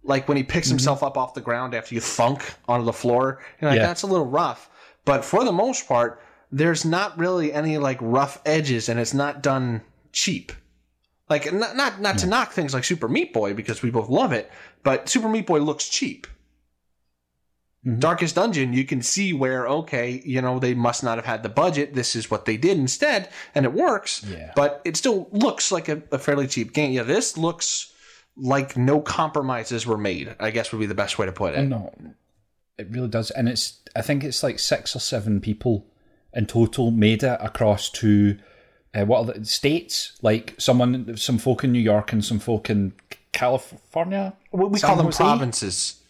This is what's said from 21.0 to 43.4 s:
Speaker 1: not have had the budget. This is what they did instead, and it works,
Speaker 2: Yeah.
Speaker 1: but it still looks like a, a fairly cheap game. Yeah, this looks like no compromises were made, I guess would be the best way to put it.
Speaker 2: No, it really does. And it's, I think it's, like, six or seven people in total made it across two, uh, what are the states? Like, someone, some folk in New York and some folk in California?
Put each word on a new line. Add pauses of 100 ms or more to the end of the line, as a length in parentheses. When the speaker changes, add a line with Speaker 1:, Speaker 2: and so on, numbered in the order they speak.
Speaker 1:
not
have
had
the
budget.
This
is
what
they
did
instead, (260)
and
it
works,
Speaker 2:
Yeah.
Speaker 1:
but
it
still
looks
like
a,
a
fairly
cheap
game.
Yeah,
this
looks (440)
like
no
compromises
were
made,
I
guess
would
be
the
best
way
to
put
it.
Speaker 2:
No, (840)
it
really
does.
And
it's, (180)
I
think
it's,
like,
six
or
seven
people (480)
in
total
made
it
across
two, (560)
uh,
what
are
the
states?
Like,
someone,
some
folk
in
New
York
and
some
folk
in (400)
California? (180)